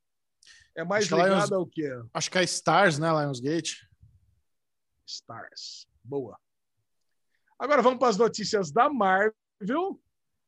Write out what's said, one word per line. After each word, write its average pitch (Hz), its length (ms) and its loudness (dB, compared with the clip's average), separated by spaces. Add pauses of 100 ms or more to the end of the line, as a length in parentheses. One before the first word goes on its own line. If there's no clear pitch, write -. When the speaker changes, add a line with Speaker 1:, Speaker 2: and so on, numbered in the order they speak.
(760)
Speaker 1:
É 165 80 -8
mais 202 220 0
Speaker 2:
Acho 170 100 0
que 170 60 6
Speaker 1:
ligado 190 160 4
Speaker 2:
Lions-, 202 160 2
Speaker 1:
ao 185 140 -2
quê? 151 220 -6 (240)
Speaker 2:
acho - 180 -6
que 185 60 0
é 185 60 4
Stars, 170 540 4
né, 160 140 0
Lionsgate? 147 760 -4 (1160)
Speaker 1:
Stars. - 840 -18 (160)
Boa. 120 340 -8 (1200)
Agora 269 240 0
vamos 247 180 2
pras 233 180 2
notícias 208 540 0
da 240 180 4
Marvel. 220 1080 -2 (480)